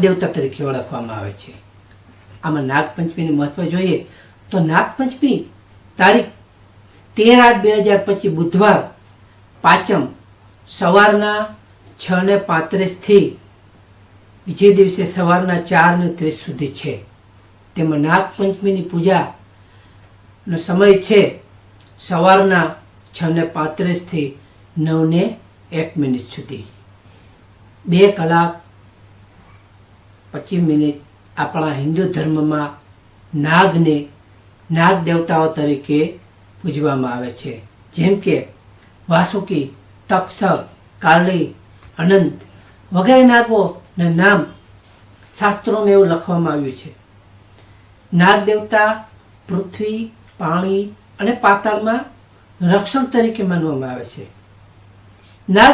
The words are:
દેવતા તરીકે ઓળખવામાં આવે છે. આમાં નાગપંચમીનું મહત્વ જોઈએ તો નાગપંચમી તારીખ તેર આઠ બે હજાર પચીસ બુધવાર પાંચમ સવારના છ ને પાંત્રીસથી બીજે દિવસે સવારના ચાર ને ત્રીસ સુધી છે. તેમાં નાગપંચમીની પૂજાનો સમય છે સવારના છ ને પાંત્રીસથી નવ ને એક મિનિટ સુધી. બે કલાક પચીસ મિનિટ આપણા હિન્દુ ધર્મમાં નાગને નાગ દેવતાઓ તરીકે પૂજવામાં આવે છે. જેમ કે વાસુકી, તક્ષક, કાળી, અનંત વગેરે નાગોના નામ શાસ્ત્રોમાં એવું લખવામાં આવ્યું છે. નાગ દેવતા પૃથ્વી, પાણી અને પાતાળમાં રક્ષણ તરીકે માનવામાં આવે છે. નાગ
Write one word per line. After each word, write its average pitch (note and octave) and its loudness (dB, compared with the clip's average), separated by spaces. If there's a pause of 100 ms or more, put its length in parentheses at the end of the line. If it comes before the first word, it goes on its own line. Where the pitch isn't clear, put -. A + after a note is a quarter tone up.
દેવતા F#3 0
તરીકે C#3 -6
ઓળખવામાં B2 -10
આવે G2+ -12
છે. A#2 -20 (920)
આમાં D3+ -4
નાગપંચમીનું D#3 -2
મહત્વ D3+ -4
જોઈએ F3+ -2 (520)
તો G3 -4 (140)
નાગપંચમી B3 -2 (580)
તારીખ G3+ 2 (840)
તેર A3+ 6
આઠ G3+ 4
બે G#3+ 2 (160)
હજાર G3+ 2
પચીસ F#3+ -2
બુધવાર F3+ 2 (840)
પાંચમ F3 2 (680)
સવારના G#3 2 (600)
છ - -14 (220)
ને G3+ 4 (140)
પાંત્રીસથી F3+ 2 (1200)
બીજે F#3+ 4
દિવસે F#3+ 2
સવારના F3+ 0
ચાર E3+ 4
ને F3 0 (100)
ત્રીસ D#3 -4
સુધી C#3 -8
છે. C3+ -10 (840)
તેમાં D#3 -2
નાગપંચમીની F#3+ -2
પૂજાનો - -6
સમય F#3+ 4
છે G#3 4 (840)
સવારના F#3 2 (480)
છ - -14 (160)
ને E3 0 (120)
પાંત્રીસથી D#3+ -6 (480)
નવ D#3+ -2 (140)
ને F3 2 (560)
એક D#3+ -6 (120)
મિનિટ B2+ -4
સુધી. C3+ -16 (1200)
બે F3 0 (180)
કલાક E3+ 0 (1800)
પચીસ E3+ -4
મિનિટ D3+ 0 (440)
આપણા D3+ -4
હિન્દુ D#3+ -2 (120)
ધર્મમાં D3+ -2 (580)
નાગને D#3+ 2 (720)
નાગ E3+ 2
દેવતાઓ E3 0
તરીકે D3 -2 (600)
પૂજવામાં C3+ -4
આવે B2 -10 (100)
છે. B2+ -14 (400)
જેમ F3 2 (100)
કે E3+ 0 (720)
વાસુકી, F3 -2 (440)
તક્ષક, F#3 -2 (420)
કાળી, E3+ 2 (500)
અનંત F3+ 2 (540)
વગેરે A#3+ 6
નાગોના A3 0 (100)
નામ G3 4 (920)
શાસ્ત્રોમાં G3+ 0
એવું G3 6
લખવામાં E3 -2
આવ્યું C#3 -6
છે. - -20 (1200)
નાગ F#3 4 (100)
દેવતા G#3+ 0 (580)
પૃથ્વી, G#3+ -6 (380)
પાણી F#3+ -2 (360)
અને A#3 -2 (100)
પાતાળમાં G#3+ 0 (600)
રક્ષણ G3+ 0
તરીકે A3+ 0
માનવામાં D#3 -4
આવે A#2+ -12
છે. F#2+ -18 (1200)
નાગ A3 6